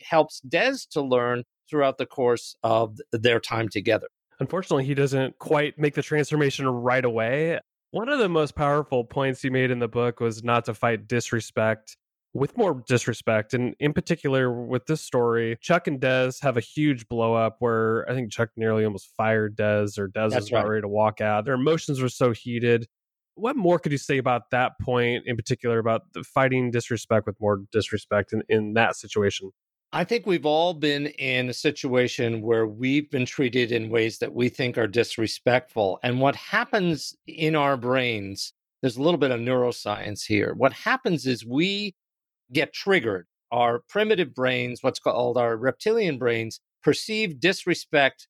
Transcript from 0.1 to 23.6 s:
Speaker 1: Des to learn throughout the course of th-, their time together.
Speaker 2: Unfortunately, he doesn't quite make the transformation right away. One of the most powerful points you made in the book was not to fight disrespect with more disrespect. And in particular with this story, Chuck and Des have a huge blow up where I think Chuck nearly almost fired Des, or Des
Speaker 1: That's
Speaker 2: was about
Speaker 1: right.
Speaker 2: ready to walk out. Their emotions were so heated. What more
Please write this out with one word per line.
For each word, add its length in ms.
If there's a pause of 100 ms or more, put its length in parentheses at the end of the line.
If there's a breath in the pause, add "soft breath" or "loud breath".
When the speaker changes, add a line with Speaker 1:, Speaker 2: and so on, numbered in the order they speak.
Speaker 1:
Des 380 (120)
to 100
learn 440 (260)
throughout 280
the 80
course 580
of 320
th-, 260
their 160
time 300
together. 400 (320)
Speaker 2:
Unfortunately, 440
he 100
doesn't 440
quite 400
make 160
the 80
transformation 640
right 380
away. 560 (320)
One 160
of 100
the 100
most 280
powerful 480
points 400
you 80
made 180
in 80
the 100
book 300
was 240
not 220
to 100
fight 320
disrespect 880 (380)
with 240
more 280
disrespect. 680
And 240
in 160
particular 580
with 340
this 140
story, 600
Chuck 240
and 140
Des 320 (100)
have 140
a 40
huge 480
blow 260
up 260
where 500
I 40
think 180
Chuck 240
nearly 280
almost 320
fired 400
Des, 400
or 120
Des 200
Speaker 1:
That's 60
Speaker 2:
was 160
about 140
Speaker 1:
right. 60
Speaker 2:
ready 120
to 60
walk 320
out. 240
Their 100
emotions 480
were 60
so 240
heated. 560 (480)
What 200
more 220